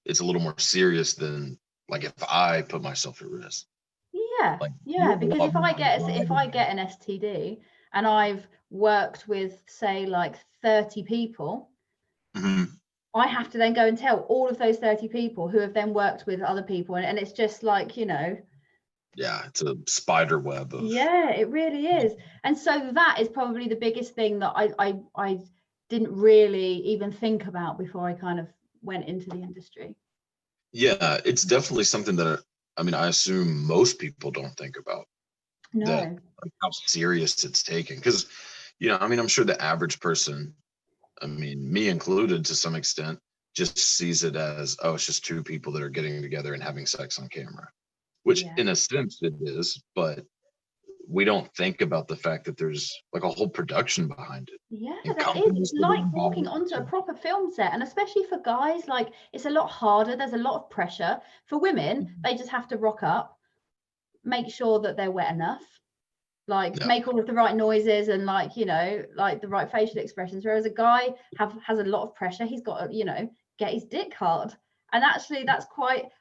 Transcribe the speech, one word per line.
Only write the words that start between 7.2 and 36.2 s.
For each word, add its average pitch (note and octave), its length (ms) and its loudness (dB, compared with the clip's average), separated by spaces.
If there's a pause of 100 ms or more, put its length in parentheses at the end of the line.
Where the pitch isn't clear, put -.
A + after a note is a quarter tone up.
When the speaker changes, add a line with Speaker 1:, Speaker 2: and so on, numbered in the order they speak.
Speaker 2:
and G#3 140 2
I've G#3 400 2 (220)
worked G#3 580 2
with, F#3+ 400 -4
say, G3 380 -2
like, F3 300 0 (260)
thirty G#3+ 420 2
people, A3+ 680 -4 (680)
Speaker 1:
Mm-hmm. F#2+ 380 0 (400)
Speaker 2:
I A#3 120 6
have A#3+ 220 -4
to - 80 -10
then A#3 160 6
go A#3 140 6
and A3+ 100 4
tell B3 240 2
all B3+ 260 2
of A#3+ 120 -2
those A3+ 180 4
thirty G#3+ 300 0
people A3 420 -4
who G#3+ 100 2
have G3+ 140 0
then G#3+ 200 0
worked G3+ 340 0
with F#3 140 -2
other F#3+ 200 -2
people. F#3 340 -4
And, F3+ 100 -2
and G3+ 120 -2
it's G3+ 140 -4
just G#3+ 320 0
like, G3+ 340 0
you A3 80 -2
know. F3 320 -2 (760)
Speaker 1:
Yeah, - 320 -4
it's - 160 -6
a C#2 120 -2 (120)
spider D#2+ 520 2
web C#2 360 -6
of C2 80 -6
Speaker 2:
Yeah, C#4 480 4
it G#3+ 180 2
really D4 380 0
is. C#4 260 4 (300)
And C#4+ 140 2
so C4+ 360 0
that E4 260 6
is A3+ 80 2
probably A#3+ 400 -4
the A3+ 80 4
biggest A3+ 380 -2
thing G#3+ 260 2
that G3 160 0
I, G#3 220 4
I, G3 220 2 (160)
I G3 240 -2 (500)
didn't A3 260 0
really G3 600 8 (100)
even G#3 260 0
think A3 360 -2
about F3 320 -6
before F3+ 280 -6
I F3 60 -2
kind F3+ 260 -4
of E3 80 -8 (360)
went F#3 260 -8
into F3+ 200 -8
the F3+ 120 -10
industry. F3+ 540 -16 (760)
Speaker 1:
Yeah, G2 540 2
it's - 180 2
definitely A#2+ 420 2
something G#2 320 0
that, D#2+ 260 2 (340)
I E2+ 60 -2
mean, F2 100 0
I D#2+ 140 2
assume E2+ 580 2
most D#2+ 320 6
people - 320 -10
don't C#2 260 -8
think C#2 240 -12
about. - 260 -8 (680)
Speaker 2:
No. G#3+ 140 0
Speaker 1:
That, D#3 160 2 (400)